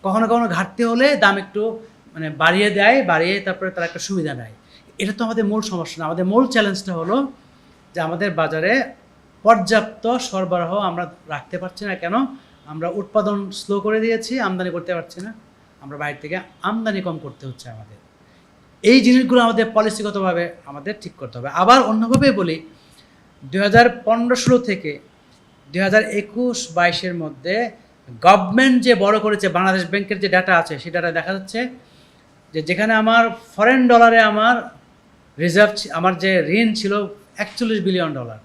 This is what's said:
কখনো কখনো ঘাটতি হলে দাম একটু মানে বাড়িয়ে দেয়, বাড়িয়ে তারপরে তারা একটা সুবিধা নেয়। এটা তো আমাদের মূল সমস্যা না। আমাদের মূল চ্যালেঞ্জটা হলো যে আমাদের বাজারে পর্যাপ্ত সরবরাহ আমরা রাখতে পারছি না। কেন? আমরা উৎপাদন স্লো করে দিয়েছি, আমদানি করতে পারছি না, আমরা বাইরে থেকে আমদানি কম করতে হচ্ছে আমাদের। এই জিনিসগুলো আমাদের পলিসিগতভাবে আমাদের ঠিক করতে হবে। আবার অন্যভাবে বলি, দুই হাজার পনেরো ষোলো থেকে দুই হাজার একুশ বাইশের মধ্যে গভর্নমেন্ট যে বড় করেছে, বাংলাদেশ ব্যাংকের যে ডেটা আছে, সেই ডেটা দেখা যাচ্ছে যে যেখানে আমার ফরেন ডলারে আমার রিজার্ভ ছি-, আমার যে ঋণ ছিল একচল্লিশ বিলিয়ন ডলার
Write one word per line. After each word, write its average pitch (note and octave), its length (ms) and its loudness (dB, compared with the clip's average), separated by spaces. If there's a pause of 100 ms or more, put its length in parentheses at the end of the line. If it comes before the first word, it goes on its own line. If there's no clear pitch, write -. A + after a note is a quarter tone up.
কখনো G#3+ 240 0
কখনো A#3 220 2
ঘাটতি F#3 360 -4
হলে B3+ 320 2
দাম G3 220 4
একটু G3 240 -6 (520)
মানে D#3+ 160 -8
বাড়িয়ে E3+ 400 2
দেয়, G3+ 320 4
বাড়িয়ে F3 380 0
তারপরে F#3+ 300 -6
তারা F3 160 -8
একটা E3+ 120 -10
সুবিধা E3 360 -6
নেয়। A2 200 -14 (440)
এটা G#3 140 -4
তো A#3 120 -4
আমাদের A3 200 -2
মূল G#3 160 -2
সমস্যা F#3 400 -8
না। D#3+ 60 -6
আমাদের E3+ 180 -4
মূল A3+ 220 2
চ্যালেঞ্জটা G3+ 480 -2
হলো G#3+ 380 -2 (640)
যে F3 60 -6
আমাদের E3+ 300 -4
বাজারে D#3+ 520 0 (600)
পর্যাপ্ত A3 760 2
সরবরাহ F#3 640 -4
আমরা F3 340 -6 (160)
রাখতে D3+ 300 -10
পারছি F3+ 260 -12
না। G3 100 -6
কেন? F3 200 -6 (520)
আমরা D#3+ 220 -8
উৎপাদন G3+ 600 -2
স্লো G3+ 300 -6
করে G#3+ 200 -2
দিয়েছি, A3+ 400 -4
আমদানি F#3 300 -4
করতে F3 240 -6
পারছি E3+ 260 -12
না, A3 140 -14 (460)
আমরা C#3 160 -18
বাইরে D3 260 -8
থেকে D#3 140 -8 (260)
আমদানি G#3+ 380 -4
কম E3+ 180 -6
করতে C3+ 280 -16
হচ্ছে B2 240 -16
আমাদের। G#2+ 280 -20 (840)
এই B3 180 8
জিনিসগুলো B3 400 4
আমাদের A3+ 340 2
পলিসিগতভাবে G3+ 680 -2 (220)
আমাদের C#3+ 340 -12
ঠিক E3 160 -16
করতে B2 220 -14
হবে। B2 100 -8
আবার F#3+ 340 4
অন্যভাবে A3+ 500 2
বলি, F3 240 -2 (880)
দুই C3+ 160 -4
হাজার G#3+ 260 6 (180)
পনেরো A#3 320 2
ষোলো B3 220 2
থেকে F#3 400 -6 (760)
দুই F3 100 -2
হাজার G3+ 200 4
একুশ G#3+ 560 -4 (160)
বাইশের F3 400 0
মধ্যে E3 560 -4 (520)
গভর্নমেন্ট G#3 600 4
যে A#3+ 120 4
বড় G3+ 240 2
করেছে, G#3 300 -2
বাংলাদেশ F#3 420 2
ব্যাংকের G3 300 -4
যে G3 80 -2
ডেটা F3+ 300 2
আছে, D#3+ 200 -4
সেই E3 140 -12
ডেটা E3+ 200 -4
দেখা E3 200 -6
যাচ্ছে G#3 360 -8 (840)
যে D#3 100 -6
যেখানে F3+ 320 0
আমার A3+ 300 4 (320)
ফরেন B3 320 4
ডলারে A#3 300 8
আমার A3 380 4 (840)
রিজার্ভ F3 360 4
ছি-, - 160 -12
আমার F3 280 0
যে F#3+ 120 0 (180)
ঋণ A3 260 0
ছিল G3+ 180 -4 (440)
একচল্লিশ G#3+ 440 -4
বিলিয়ন F3 340 -2
ডলার A#2 300 -12